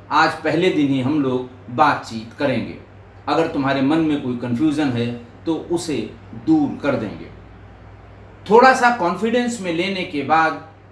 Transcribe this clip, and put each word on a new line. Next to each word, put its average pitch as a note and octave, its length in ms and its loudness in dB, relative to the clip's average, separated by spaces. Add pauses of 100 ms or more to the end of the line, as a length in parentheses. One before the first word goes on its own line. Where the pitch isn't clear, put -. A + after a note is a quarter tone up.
(100)
आज D#3 220 2
पहले D#3+ 380 0
दिन D3+ 180 2
ही C3+ 120 0
हम C#3+ 220 0
लोग B2+ 280 -2 (200)
बातचीत B2 680 -2
करेंगे। B2+ 400 -4 (500)
अगर D#3+ 200 0
तुम्हारे C3+ 340 0
मन D3+ 160 2
में D3+ 240 0
कोई B2 140 -4
confusion C#3 520 0
है A#2+ 380 -4 (200)
तो E3 80 0
उसे D3 560 -4 (360)
दूर D3+ 360 2
कर C3+ 140 0
देंगे। F#2 300 -8 (1200)
थोड़ा B3+ 240 8
सा A#3+ 220 2
confidence A3+ 640 -2
में F3+ 120 -4
लेने F3+ 320 -2
के C#3+ 180 -6
बाद D#3 460 0 (240)